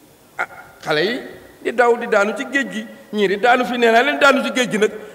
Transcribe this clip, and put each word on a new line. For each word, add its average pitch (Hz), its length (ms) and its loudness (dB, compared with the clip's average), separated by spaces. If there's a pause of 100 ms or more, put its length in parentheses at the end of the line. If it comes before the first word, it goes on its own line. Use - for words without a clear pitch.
(380)
ah 190 100 -6 (360)
xale 156 220 -2
yi 240 140 -4 (440)
di - 100 -4
daw 233 240 4
di 220 100 -8
daanu 202 300 0
ci 277 140 -8
géej 262 200 -2
gi 214 140 -10 (280)
ñii 208 140 0
di 196 100 -2
daanu 240 280 2
fi 240 140 -4
nee 233 120 4
naa 233 120 6
leen 285 160 -2
daanu 269 240 4
ci 233 100 -4
géej 240 180 -2
gi 208 60 -2
nag 214 140 2 (240)